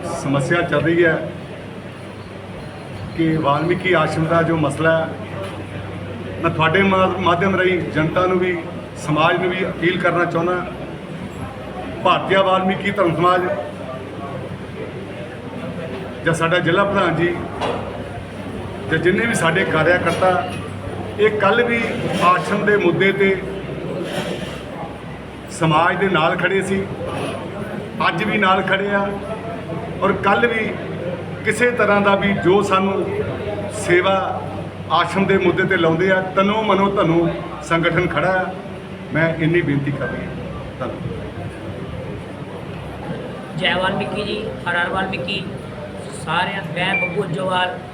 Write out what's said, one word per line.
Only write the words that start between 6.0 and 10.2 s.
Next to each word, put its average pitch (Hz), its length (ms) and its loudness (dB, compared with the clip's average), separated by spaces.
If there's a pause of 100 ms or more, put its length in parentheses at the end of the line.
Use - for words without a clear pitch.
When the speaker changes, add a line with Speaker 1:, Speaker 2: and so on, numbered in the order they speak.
Speaker 1:
ਮੈਂ 165 80 2
ਤੁਹਾਡੇ 160 320 4
ਮਾ-, 185 360 4
ਮਾਧਿਅਮ 180 360 4
ਰਾਹੀਂ 185 240 4 (120)
ਜਨਤਾ 160 340 2
ਨੂੰ 185 140 4
ਵੀ, 180 180 2 (400)
ਸਮਾਜ 165 440 2
ਨੂੰ 185 80 2
ਵੀ 185 160 -2
ਅਪੀਲ 175 360 0
ਕਰਨਾ 175 240 4